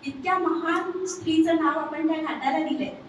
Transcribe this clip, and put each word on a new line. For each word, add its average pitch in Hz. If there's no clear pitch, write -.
इतक्या 359
महान 339
स्त्रीचं 320
नाव 311
आपण 311
त्या 311
घाटाला 302
दिलंय -